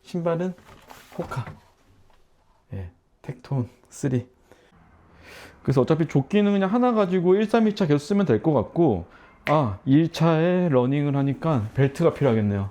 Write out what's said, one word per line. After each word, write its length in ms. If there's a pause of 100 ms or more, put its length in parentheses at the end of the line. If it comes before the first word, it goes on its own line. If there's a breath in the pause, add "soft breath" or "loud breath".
신발은 500 (640)
호카, 280 (1300)
예, 180 (320)
텍톤 440 (220)
쓰리. 380 (1400 loud breath)
그래서 180
어차피 260
조끼는 440
그냥 200
하나 200
가지고 420
일, 140
삼, 180
일 100
차 120
계속 100
쓰면 300
될 160
것 100
같고, 540 (400 loud breath)
아, 380
일 260
차에 580
러닝을 460
하니까 580
벨트가 400
필요하겠네요. 580